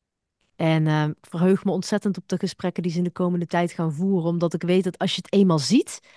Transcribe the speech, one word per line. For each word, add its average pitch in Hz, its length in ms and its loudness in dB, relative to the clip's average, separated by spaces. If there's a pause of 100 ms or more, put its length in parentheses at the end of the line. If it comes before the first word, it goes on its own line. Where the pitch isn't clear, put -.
(560)
En, 160 300 2
eh, 151 180 2
ik 151 160 -4
verheug 185 440 0
me 196 60 0
ontzettend 190 480 -2
op - 100 -14
de 180 100 -2
gesprekken 180 440 -6
die 175 100 -2
ze 160 60 -4
in 175 60 0
de 175 60 -4
komende 175 360 -2
tijd 175 260 0
gaan 165 200 -2
voeren, 175 360 -2
omdat 170 260 -2
ik 165 80 -6
weet 180 220 2
dat 175 140 -6
als 185 160 -2
je - 80 -6
het - 100 -18
eenmaal 190 260 4
ziet 208 420 0 (160)